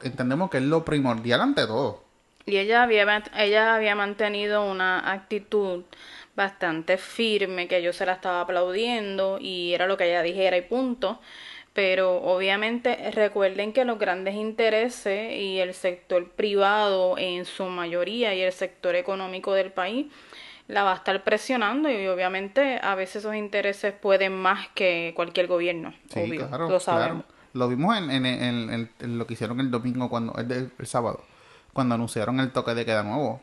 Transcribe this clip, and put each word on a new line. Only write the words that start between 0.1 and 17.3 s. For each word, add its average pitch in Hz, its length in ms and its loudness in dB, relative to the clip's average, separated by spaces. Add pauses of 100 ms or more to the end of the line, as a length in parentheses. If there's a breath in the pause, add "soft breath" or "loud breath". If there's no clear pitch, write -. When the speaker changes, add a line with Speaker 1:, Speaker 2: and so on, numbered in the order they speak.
Speaker 1:
que 147 80 0
es 131 60 2
lo 156 220 2
primordial 123 560 2
ante 262 240 2
todo. 110 380 -2 (420)
Speaker 2:
Y 202 120 0
ella 226 260 4
había 214 220 4
mant-, 208 320 0
ella 214 360 4
había 214 220 2
mantenido 208 720 0
una 185 440 0
actitud 196 720 -4 (520 loud breath)
bastante 185 640 0
firme, 190 720 -2
que 180 120 2
yo 175 120 0
se 196 120 -4
la 185 60 2
estaba 185 300 -2
aplaudiendo, 196 1000 -2
y 180 340 -4
era 185 140 0
lo 190 80 2
que 185 140 2
ella 175 120 2
dijera 180 360 2
y 180 40 2
punto. 233 600 -4 (500 loud breath)
Pero 185 460 2
obviamente 202 920 0
recuerden 202 640 2
que 262 100 4
los 233 140 0
grandes 190 380 -2
intereses 220 1040 0
y 190 200 -2
el 180 140 0
sector 180 560 -2
privado 202 880 2
en 180 280 -4